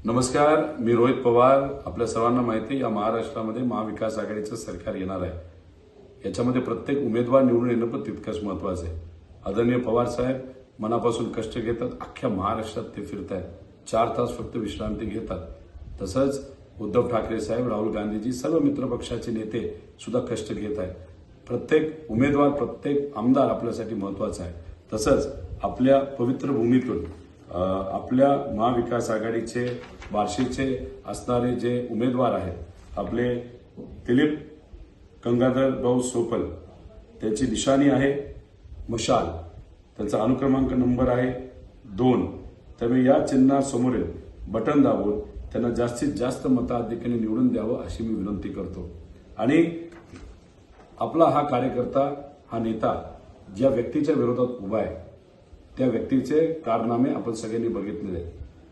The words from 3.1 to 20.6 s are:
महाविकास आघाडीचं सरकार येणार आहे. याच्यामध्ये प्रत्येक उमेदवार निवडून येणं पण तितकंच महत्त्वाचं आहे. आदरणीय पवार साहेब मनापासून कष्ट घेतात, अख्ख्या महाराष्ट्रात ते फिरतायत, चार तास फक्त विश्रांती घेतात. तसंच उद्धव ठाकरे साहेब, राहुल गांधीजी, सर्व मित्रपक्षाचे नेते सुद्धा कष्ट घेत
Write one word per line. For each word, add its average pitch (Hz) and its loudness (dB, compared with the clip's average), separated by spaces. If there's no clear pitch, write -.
महाविकास 107 -2
आघाडीचं 104 -6
सरकार 98 -8
येणार 92 -4
आहे. 87 -4
याच्यामध्ये 123 0
प्रत्येक 135 -2
उमेदवार 120 4
निवडून 120 4
येणं 113 2
पण 107 -4
तितकंच 104 -6
महत्त्वाचं 92 -4
आहे. - -8
आदरणीय 117 2
पवार 120 2
साहेब 127 -2
मनापासून 113 0
कष्ट 117 -6
घेतात, 117 -4
अख्ख्या - -6
महाराष्ट्रात 104 -2
ते 101 -8
फिरतायत, 92 -8
चार 113 2
तास 120 0
फक्त 117 -8
विश्रांती 107 -4
घेतात. 98 -6
तसंच 131 0
उद्धव 107 2
ठाकरे 113 -2
साहेब, 120 -2
राहुल 107 -2
गांधीजी, 107 -4
सर्व 156 0
मित्रपक्षाचे 123 -2
नेते 107 -4
सुद्धा 117 -2
कष्ट 113 -4
घेत 101 -4